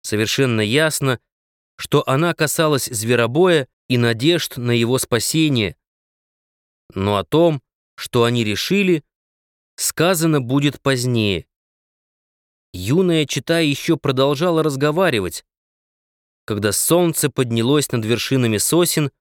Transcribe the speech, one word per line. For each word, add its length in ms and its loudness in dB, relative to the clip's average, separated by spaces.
Совершенно 580 0
ясно, 600 0
что 320 0
она 260 0
касалась 520 0
зверобоя 800 2
и 80 0
надежд 600 0
на 160 -2
его 260 2
спасение. 800 0
Но 260 -2
о 60 -4
том, 380 2
что 300 -2
они 180 0
решили, 640 0
сказано 640 0
будет 400 0
позднее. 680 0
Юная 520 0
чета 360 -2
еще 360 0
продолжала 680 0
разговаривать, 800 -2
когда 260 0
солнце 580 0
поднялось 640 0
над 120 -2
вершинами 540 0
сосен 520 0